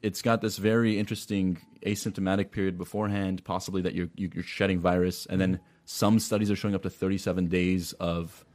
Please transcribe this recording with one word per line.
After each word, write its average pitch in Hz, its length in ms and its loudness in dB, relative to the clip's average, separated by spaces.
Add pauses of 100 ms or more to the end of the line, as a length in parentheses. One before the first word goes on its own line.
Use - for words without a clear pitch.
it's 101 200 -4
got 117 180 2
this 107 160 -2
very 110 420 2
interesting 98 600 0 (260)
asymptomatic 98 680 -2
period 95 260 -2
beforehand, 98 680 -4
possibly 92 380 -4
that 90 120 -2
you're, 87 200 -2
you, 95 180 -6
you're 90 120 -6
shedding 98 360 0
virus, 90 460 0
and 95 140 0
then 92 180 2 (260)
some 107 360 4
studies 104 300 0
are 101 60 2
showing 101 180 0
up 92 80 -2
to 92 80 -4
thirty-seven 92 580 0
days 90 460 2
of 85 500 -4 (100)